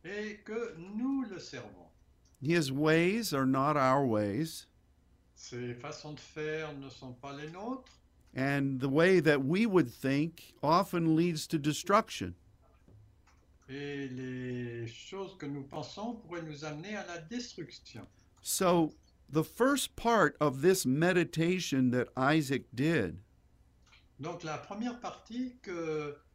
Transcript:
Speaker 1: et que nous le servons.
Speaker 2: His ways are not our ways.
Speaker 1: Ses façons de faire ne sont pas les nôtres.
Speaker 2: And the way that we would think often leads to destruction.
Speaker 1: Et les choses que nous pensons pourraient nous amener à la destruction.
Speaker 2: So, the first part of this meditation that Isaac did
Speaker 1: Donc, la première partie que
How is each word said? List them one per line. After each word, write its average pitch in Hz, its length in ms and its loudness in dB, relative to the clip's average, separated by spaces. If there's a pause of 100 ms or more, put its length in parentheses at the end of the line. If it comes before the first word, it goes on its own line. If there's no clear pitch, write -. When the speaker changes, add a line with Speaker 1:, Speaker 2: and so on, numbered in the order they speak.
Speaker 1:
et 208 400 -8
que 220 320 -6
nous 240 500 -2
le 180 120 -10
servons. 107 420 -12 (600)
Speaker 2:
His 147 300 2
ways 165 640 2
are 135 120 2
not 135 300 4
our 135 300 4
ways. 107 640 0 (680)
Speaker 1:
Ses 120 380 -10
façons 147 400 -12
de 135 60 -14
faire 156 580 -8
ne 135 120 -12
sont 123 300 -16
pas 139 140 -14
les 151 160 -12
nôtres. 226 400 -10 (460)
Speaker 2:
And 135 440 0
the 139 100 0
way 175 320 6
that 147 220 4
we 180 220 4
would 175 240 4
think 143 720 -2
often 165 540 4
leads 165 320 0
to 170 100 -2
destruction. 147 800 0 (1300)
Speaker 1:
Et 143 440 -8
les 123 760 -6
choses 190 540 -10
que 147 80 -8
nous 139 160 -8
pensons 202 540 -8
pourraient 170 260 -10
nous 151 220 -12
amener 160 300 -8
à 196 120 -8
la 175 100 -10
destruction. 170 880 -12 (380)
Speaker 2:
So, 175 500 2 (380)
the 156 120 2
first - 520 0
part 214 440 4
of 135 220 2
this 185 240 4
meditation 165 1080 2
that 123 240 0
Isaac 135 480 2 (120)
did 120 420 0 (1000)
Speaker 1:
Donc, 165 240 -8
la 151 160 -6
première 240 420 -8
partie 247 640 -8
que 156 520 -4 (200)